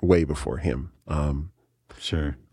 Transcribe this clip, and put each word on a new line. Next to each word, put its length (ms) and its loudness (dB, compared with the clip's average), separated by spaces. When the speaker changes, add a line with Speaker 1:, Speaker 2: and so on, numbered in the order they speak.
Speaker 1:
way 220 6
before 340 -4
him. 340 -2
Um, 440 -2
Speaker 2:
Sure. 380 -4